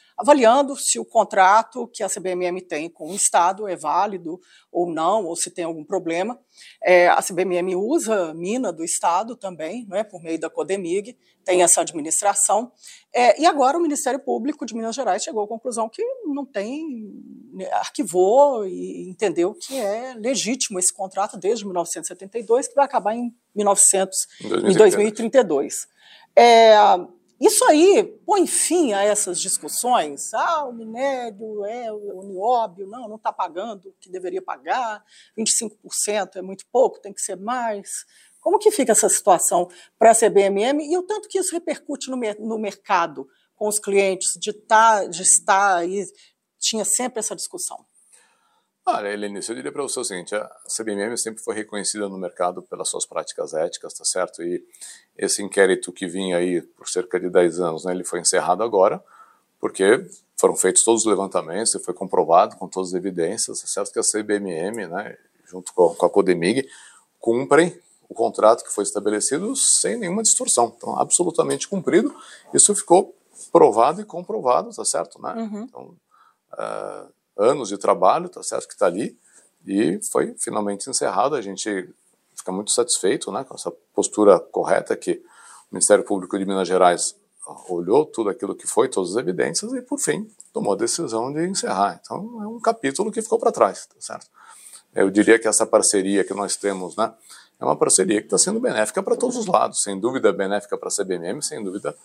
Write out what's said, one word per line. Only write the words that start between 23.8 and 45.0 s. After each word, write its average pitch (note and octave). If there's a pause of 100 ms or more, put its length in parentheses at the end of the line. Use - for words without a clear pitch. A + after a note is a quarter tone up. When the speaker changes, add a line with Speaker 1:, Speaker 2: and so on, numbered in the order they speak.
Speaker 2:
Em -
Speaker 1:
em F#3
dois F#3+
mil G#3
e A3
trinta A#3
e B3
dois. D3+ (480)
É, A3+ (640)
isso G#4+
aí E4 (240)
põe F#4
fim D4+
a G3
essas G3+
discussões? F3
Ah, D#4
o B3+
minério, A3+
é, A3+
o G3+
nióbio, G3+
não, A3+
não G#3+
tá A3
pagando F#3+
o -
que F#3
deveria F#3
pagar, A3 (320)
vinte A3
e -
cinco A3
por -
cento G#3
é F#3
muito F#3+
pouco, A#3+
tem G3+
que G3+
ser F#3+
mais. A3 (360)
Como F4+
que G#4
fica A3+
essa G3+
situação F3+ (300)
pra A3+
C A3
B G3
M G3
M C#4+
e F4
o F4+
tanto G#4
que -
isso -
repercute D#4
no C4
mer-, G#3+
no A3
mercado, E3+ (260)
com G#3
os G#3
clientes, G3
de G#3
tá, A3